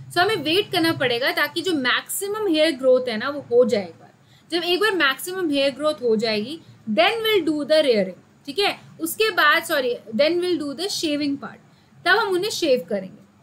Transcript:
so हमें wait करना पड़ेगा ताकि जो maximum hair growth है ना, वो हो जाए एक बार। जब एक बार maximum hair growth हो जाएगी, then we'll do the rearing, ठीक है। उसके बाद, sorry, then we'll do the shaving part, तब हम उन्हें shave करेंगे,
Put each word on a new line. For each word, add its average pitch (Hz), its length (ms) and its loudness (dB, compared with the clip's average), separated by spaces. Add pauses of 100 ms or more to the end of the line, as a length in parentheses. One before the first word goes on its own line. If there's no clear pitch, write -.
(120)
so - 60 -8
हमें 392 180 2
wait 330 360 -2
करना 330 220 0
पड़ेगा 254 380 0
ताकि 330 300 -2
जो 359 120 -2
maximum 311 760 -2
hair 311 240 4
growth 254 380 2
है 220 80 -4
ना, 247 120 -6
वो 294 100 -8
हो 240 260 4
जाए 208 180 0
एक 165 120 -14
बार। - 180 -20 (380)
जब 339 120 -2
एक 349 160 0
बार 415 120 2
maximum 349 580 -2
hair 277 220 0
growth 302 220 -2
हो 240 220 0
जाएगी, 220 440 -2 (320)
then 349 260 4
we'll 427 260 0
do 302 200 0
the 311 180 4
rearing, 208 640 -2
ठीक 285 140 -8
है। 392 200 -2 (200)
उसके 392 320 -2
बाद, 330 320 4
sorry, 277 320 -2 (200)
then 302 200 2
we'll 349 260 0
do 285 140 -8
the 330 120 -6
shaving 294 500 -2
part, - 220 -16 (460)
तब 359 120 4
हम 427 100 0
उन्हें 381 240 -2
shave 277 380 0
करेंगे, 190 340 -8 (200)